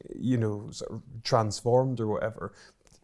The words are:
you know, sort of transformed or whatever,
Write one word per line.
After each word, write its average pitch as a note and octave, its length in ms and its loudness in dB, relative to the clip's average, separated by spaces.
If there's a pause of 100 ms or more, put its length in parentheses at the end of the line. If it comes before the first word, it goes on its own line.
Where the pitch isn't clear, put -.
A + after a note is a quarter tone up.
(160)
you B2+ 220 0
know, G#2+ 340 -2
sort - 200 -10
of A2 100 -8 (220)
transformed A#2+ 760 4
or A2+ 80 0
whatever, G#2 460 -2 (500)